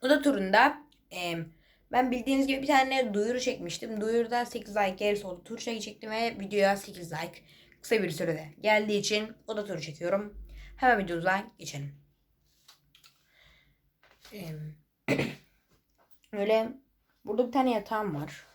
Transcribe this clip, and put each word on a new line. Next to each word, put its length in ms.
Oda 200
turunda, 560
e, 220
ben 180
bildiğiniz 360
gibi 160
bir 40
tane 480
duyuru 260
çekmiştim. 600
Duyuruda 440
sekiz 320
like 140
gelirse 360
oda 180
turu 140
çekecektim 520
ve 300
videoya 360
sekiz 360
like 260
kısa 200
bir 80
sürede 380
geldiği 380
için 340
oda 180
turu 160
çekiyorum. 680
Hemen 220
videomuza 460
geçelim. 360
Em, 440
<clears throat> 100
öyle 360
burada 220
bir 60
tane 180
yatağım 440
var. 400